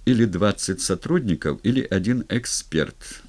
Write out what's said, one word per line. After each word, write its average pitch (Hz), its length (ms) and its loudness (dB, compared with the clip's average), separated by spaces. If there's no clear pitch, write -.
или 117 200 4
двадцать 98 560 0
сотрудников, 92 840 0
или 127 160 2
один 104 480 0
эксперт. - 1000 -4